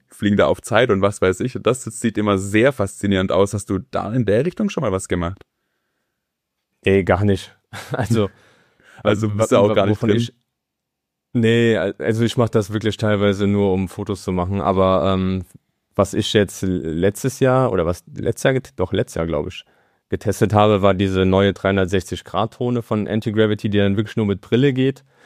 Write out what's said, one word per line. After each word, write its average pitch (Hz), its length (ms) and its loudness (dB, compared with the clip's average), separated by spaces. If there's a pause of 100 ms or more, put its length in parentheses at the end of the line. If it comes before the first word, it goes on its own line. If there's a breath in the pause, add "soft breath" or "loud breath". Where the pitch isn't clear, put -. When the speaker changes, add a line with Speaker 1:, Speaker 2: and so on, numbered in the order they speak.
Speaker 1:
fliegen 104 260 0
da 95 120 4
auf 87 140 0
Zeit 120 300 2
und 98 100 2
was 101 200 0
weiß 95 200 2
ich. 127 140 -6
Und 101 120 -4
das, 127 180 0
das - 160 -12
sieht 113 160 -2
immer 104 200 0
sehr 107 360 2
faszinierend 98 580 -2
aus. 98 220 2
Hast 104 160 -8
du 95 100 -2
da 95 340 -6
in 123 120 0
der 107 200 2
Richtung 196 240 -4
schon 185 120 -4
mal 113 100 -2
was 95 160 -4
gemacht? 87 340 -4 (1400)
Speaker 2:
Ey, 98 200 4
gar 92 220 0
nicht. 98 300 -2 (160)
<laughs> - 220 -16
Also, 110 360 0 (760 soft breath)
Speaker 1:
Also 107 260 0
Speaker 2:
wa-, 104 60 -6
Speaker 1:
bist 110 180 0
du 117 40 6
auch 104 120 6
Speaker 2:
wa-, 110 40 0
Speaker 1:
gar 101 120 2
nicht 104 100 2
Speaker 2:
wovon 113 140 -2
Speaker 1:
drin? 107 80 2
Speaker 2:
ich, 117 160 -4 (1000)
nee, 117 460 2
al-, 92 200 -2
also 110 280 0
ich 110 100 -4
mach 117 140 2
das 101 240 -2
wirklich 104 240 -2
teilweise 101 500 2
nur, 101 240 2
um 95 160 0
Fotos 101 360 -8
zu 95 100 -4
machen. 90 260 -2
Aber, 95 560 2
ähm, 92 300 -2 (500)
was 98 200 0
ich - 180 -2
jetzt 101 300 0
letztes 90 760 -2
Jahr, 127 320 2
oder 92 140 0
was, 90 180 -4 (120)
letztes - 280 -6
Jahr 135 100 2
get-, 127 240 -6
doch, - 160 -4
letztes 113 220 -4
Jahr, 82 120 -4
glaub 78 200 -4
ich, - 160 -14 (460)
getestet 101 420 -2
habe, 104 300 4
war 98 140 4
diese 95 280 0
neue 95 300 4
dreihundertsechzig 95 720 -2
Grad 104 340 -6
Drohne 123 240 -2
von 107 260 -4
Anti-Gravity, 107 600 0
die 101 80 0
dann 101 180 4
wirklich 107 220 -4
nur 110 80 0
mit 101 160 -2
Brille 131 320 2
geht. 131 300 -2 (220 soft breath)